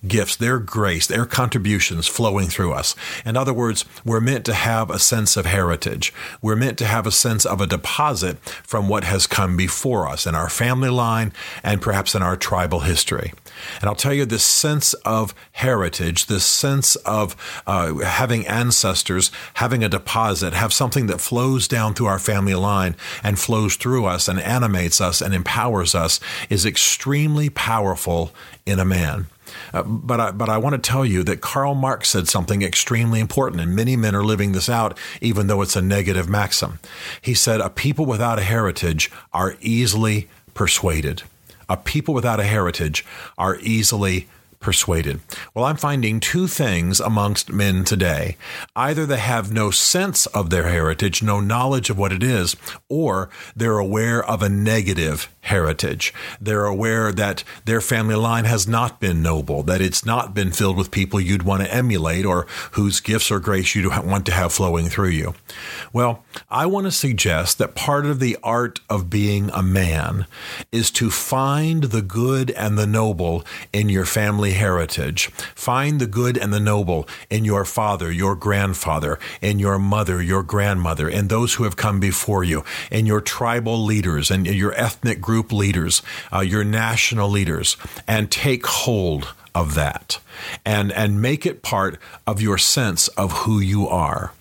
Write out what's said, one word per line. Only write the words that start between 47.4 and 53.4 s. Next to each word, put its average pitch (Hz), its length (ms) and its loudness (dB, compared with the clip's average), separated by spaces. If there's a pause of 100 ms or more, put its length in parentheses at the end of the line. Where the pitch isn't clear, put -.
men 95 320 2
today. 87 540 0 (400)
Either 147 280 0
they 139 120 0
have 110 360 -2
no 107 200 0
sense - 540 2
of 95 240 -2
their 85 180 2
heritage, 85 560 0
no 101 160 2
knowledge 120 500 0
of 98 80 -2
what 98 140 0
it 95 100 -2
is, 113 320 0 (340)
or 107 420 0 (260)